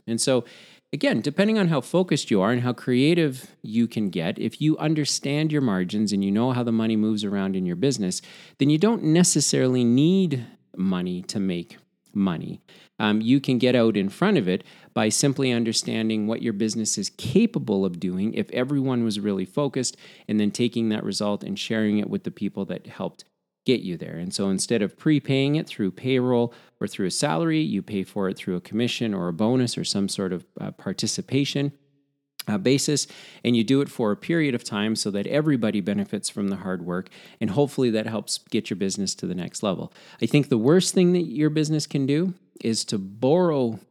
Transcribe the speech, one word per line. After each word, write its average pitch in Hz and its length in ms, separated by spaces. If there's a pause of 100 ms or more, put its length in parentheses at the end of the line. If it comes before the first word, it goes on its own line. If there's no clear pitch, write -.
And 113 140
so, 127 240 (480)
again, 170 300
depending 202 360
on 185 120
how 151 100
focused 170 500
you 101 120
are 104 100
and 123 100
how 123 120
creative 139 760 (120)
you 113 260
can 107 220
get, 87 280
if 110 220
you 151 180
understand 151 760
your 147 80
margins 104 500
and 98 100
you 98 100
know 120 200
how 123 120
the 117 100
money 110 240
moves 107 260
around 98 320
in 92 100
your 87 120
business, 104 440 (360)
then 143 120
you 151 80
don't 214 260
necessarily 143 840
need 143 600 (300)
money 90 460
to - 180
make 90 380 (360)
money. 95 480 (360)
Um, 107 220
you 123 220
can 131 160
get 123 180
out 113 220
in 98 100
front 185 300
of 98 100
it 92 160 (300)
by 110 160
simply 135 420
understanding 110 760
what 117 140
your 117 120
business 107 440
is 101 200
capable 135 640
of 87 160
doing 95 340
if 104 180
everyone 131 520
was 107 160
really 98 240
focused, 135 540 (320)
and 107 100
then 104 100
taking 117 380
that 107 160
result 104 400
and 98 160
sharing 107 380
it 101 120
with 101 140
the - 80
people 101 320
that - 240
helped - 380 (400)
get 123 160
you 87 160
there. 80 180
And 87 180
so 98 140
instead 98 340
of 101 160
prepaying 139 600
it 165 100
through 98 240
payroll 123 600 (260)
or 107 80
through 98 200
a 87 40
salary, 160 480
you 104 220
pay 98 240
for 98 240
it 98 80
through 92 180
a 87 60
commission 117 520
or 90 140
a 87 60
bonus 120 440
or - 60
some 98 240
sort 95 240
of, 90 140 (160)
uh, 101 100
participation, 135 1040 (720)
uh, 104 100
basis, 135 500 (360)
and 117 140
you 113 60
do 131 180
it 139 80
for 110 220
a 101 40
period 156 400
of 117 80
time 107 320
so 104 160
that 101 160
everybody 117 540
benefits 101 480
from 101 180
the 98 100
hard 90 280
work, 90 240 (320)
and 110 80
hopefully 135 400
that 110 180
helps 110 320 (120)
get 110 180
your 101 80
business 95 380
to 92 120
the 90 80
next 87 280
level. 95 280 (300)
I 117 60
think 147 200
the 123 100
worst 160 360
thing 180 180
that 180 120
your 151 260
business 151 380
can 139 180
do 170 300 (280)
is 113 220
to 110 120
borrow 123 800 (120)